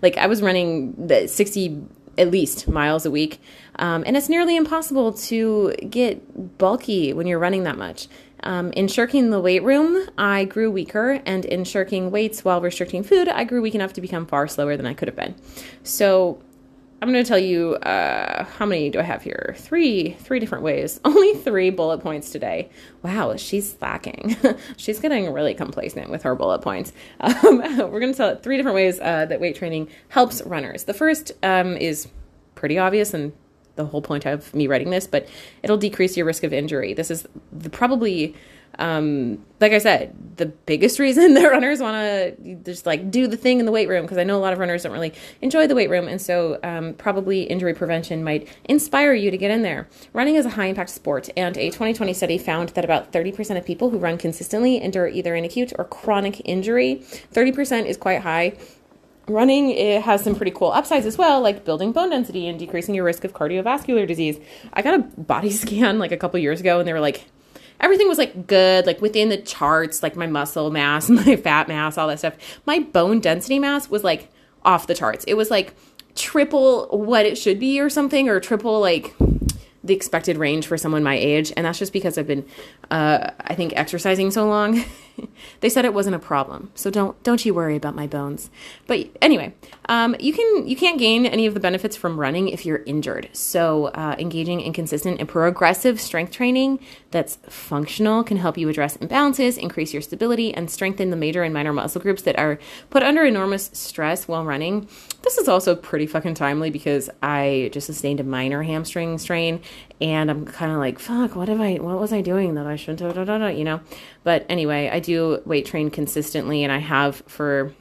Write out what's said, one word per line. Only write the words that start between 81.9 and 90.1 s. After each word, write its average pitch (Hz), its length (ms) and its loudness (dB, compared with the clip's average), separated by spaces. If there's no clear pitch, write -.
because 185 240 -2
I've 151 100 -4
been, 143 200 -4
uh, 151 400 2
I - 120 -6
think, 170 220 -4
exercising 190 560 0
so 214 160 0
long. 208 420 2
<laughs> - 40 -16
They - 80 2
said 240 160 2
it 233 100 2
wasn't 196 220 0
a 165 40 -4
problem, 139 560 -4
so - 140 -4
don't, 196 340 -2
don't 240 220 2
you 208 80 2
worry 160 220 0
about 147 180 -4
my 147 140 -6
bones. 143 420 -8
But 226 220 -2
anyway, 247 320 4
um, 233 280 2